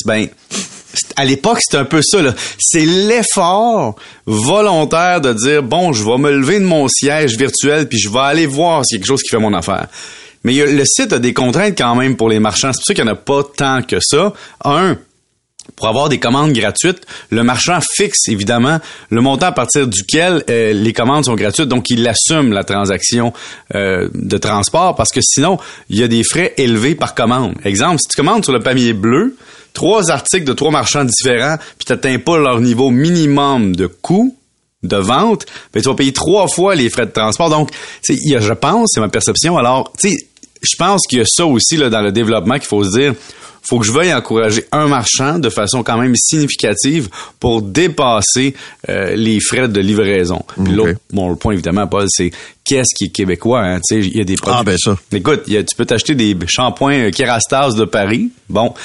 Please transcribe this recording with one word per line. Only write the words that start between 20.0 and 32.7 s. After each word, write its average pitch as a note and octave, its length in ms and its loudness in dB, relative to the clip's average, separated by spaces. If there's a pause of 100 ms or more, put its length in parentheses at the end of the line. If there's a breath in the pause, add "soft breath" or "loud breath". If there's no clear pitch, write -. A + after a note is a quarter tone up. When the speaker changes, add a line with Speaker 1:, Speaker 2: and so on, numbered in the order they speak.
Speaker 1:
euh, A2+ 240 2
les G#2+ 200 0
commandes C3+ 320 2
sont B2 100 0
gratuites. G#2 320 0
Donc, B2 240 0
il A#2 160 2
assume C3+ 440 2
la G2 120 0
transaction, G2+ 680 0 (420 loud breath)
euh, F#2+ 400 0
de G2 220 -2
transport A2 580 0
parce A2 160 -2
que B2+ 100 -2
sinon, D#3+ 380 2 (300 loud breath)
il G2 100 -2
y A#2+ 40 4
a B2 40 2
des A#2 160 2
frais - 340 -2
élevés B2+ 380 2
par B2 180 -4
commande. B2 400 0 (100)
Exemple, A#2+ 360 0
si - 100 -2
tu - 60 -6
commandes F#3 280 2
sur - 80 0
le A#2+ 100 2
panier B2+ 320 2
bleu, B2+ 440 0 (360 loud breath)
trois F3+ 360 2
articles E3 340 -2
de C#3+ 100 0
trois D3+ 180 0
marchands C#3+ 340 0
différents, B2+ 520 0 (200 loud breath)
puis - 80 -10
t'atteins B2+ 320 0
pas E3+ 220 0
leur B2+ 220 2
niveau B2 280 2